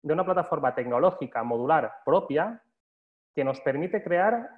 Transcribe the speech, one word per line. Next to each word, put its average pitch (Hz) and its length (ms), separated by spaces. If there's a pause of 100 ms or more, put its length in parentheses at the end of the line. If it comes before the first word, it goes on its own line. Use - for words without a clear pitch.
de 147 100
una 185 140
plataforma 165 480
tecnológica 123 680
modular 120 480 (140)
propia 185 580 (720)
que 139 100
nos 135 180
permite 175 400
crear 208 440 (120)